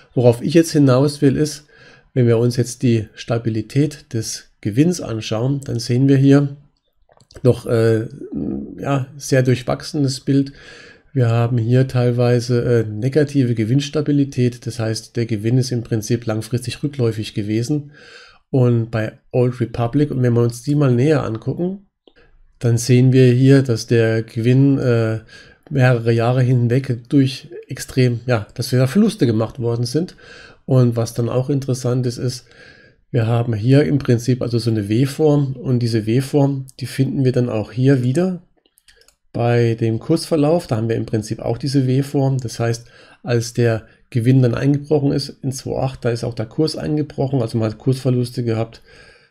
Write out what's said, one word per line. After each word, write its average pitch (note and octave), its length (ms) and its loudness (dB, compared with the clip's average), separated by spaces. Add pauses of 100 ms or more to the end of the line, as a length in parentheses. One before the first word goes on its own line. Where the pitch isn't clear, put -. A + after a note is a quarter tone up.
(160)
Worauf A#2+ 280 4
ich D3 120 -4
jetzt E3 160 4
hinaus C#3+ 520 2
will, C3+ 140 4
ist, D3+ 300 -4 (460)
wenn B2 160 2
wir A2+ 100 4
uns A#2+ 180 0
jetzt A#2+ 280 -4
die A2+ 300 2
Stabilität A#2 960 -4
des - 380 -8 (100)
Gewinns D3+ 400 0
anschauen, A2+ 640 -4
dann A#2 160 -6
sehen B2 260 0
wir C#3 100 6
hier C#3 400 4 (840)
noch, - 240 2
äh, A2+ 400 0 (720)
ja, C3 380 -4
sehr C3+ 260 0
durchwachsenes C3+ 760 -2
Bild. C#3 320 0 (600)
Wir B2 160 2
haben A#2 300 2
hier B2 300 2
teilweise, B2 760 0
äh, A#2+ 240 2
negative C3+ 680 0
Gewinnstabilität, C#3 1120 -2
das - 100 -10
heißt, A2 380 -6
der A#2 100 -2
Gewinn A2+ 320 0
ist B2+ 140 -2
im A#2 100 -4
Prinzip A#2 440 -4
langfristig A2 580 -6
rückläufig A#2 500 -4
gewesen. A#2 560 -2 (600)
Und A#2+ 420 2
bei A2 260 -6 (140)
Old B2 280 0
Republic, A#2+ 520 -2
und C3 100 -2
wenn B2 120 2
wir A#2+ 80 4
uns A#2+ 200 -2
die D3 140 -2
mal C#3 180 4
näher C3 300 2
angucken, D#3+ 640 -6 (720)
dann A#2 180 2
sehen B2+ 340 4
wir B2+ 200 6
hier, C3+ 300 6
dass A#2 260 -4
der A2+ 340 2
Gewinn, B2+ 560 2
äh, A2+ 400 0 (500)
mehrere B2+ 440 2
Jahre A#2+ 300 2
hinweg B2 640 0
durch C3+ 400 0 (180)
extrem, B2 600 -2
ja, A#2 280 -2
dass - 180 -6
wieder B2+ 140 2
Verluste G3 400 2
gemacht A2 320 -2
worden A#2 280 -2
sind. D#3 280 -4 (520)
Und B2 300 2
was A2+ 160 -4
dann A#2 160 -4
auch B2+ 220 -2
interessant C3 560 -2
ist, A#2+ 100 -4
ist, B2 300 -6 (640)
wir A2+ 160 0
haben A#2 280 0
hier C3 300 4
im D3+ 140 0
Prinzip B2 420 0
also A#2+ 180 -2
so A2+ 120 -2
eine G#2+ 180 -2
W-Form C#3 680 0
und B2 240 -2
diese A2+ 260 -2
W-Form, C3+ 600 0 (140)
die B2 60 -8
finden C3+ 380 -2
wir B2+ 80 2
dann B2 180 0
auch G#2+ 200 -4
hier C3 320 2
wieder E3+ 400 -2 (880)
bei A#2+ 420 2
dem A2+ 240 -2
Kursverlauf. D#3+ 680 0
Da A#2 100 -2
haben A2+ 120 -2
wir A2+ 80 0
im A2+ 100 -4
Prinzip A2 340 -4
auch A#2 180 -4
diese C3+ 280 0
W-Form. C3+ 520 0
Das A#2+ 200 -8
heißt, A#2 280 -2 (360)
als A#2 300 -2
der A#2 340 0 (240)
Gewinn B2+ 320 4
dann A#2 120 2
eingebrochen C#3+ 580 0
ist D3 160 -4 (140)
in C3+ 100 -4
zwei - 280 -6
acht, C3 240 -6
da A#2+ 60 0
ist A#2 140 -4
auch A#2+ 100 -6
der A#2 120 -6
Kurs D#3 300 -4
eingebrochen. D3 680 -4
Also A2+ 160 -4
man A2 120 0
hat G#2 80 -14
Kursverluste B2+ 640 -2
gehabt A2+ 380 -4 (500)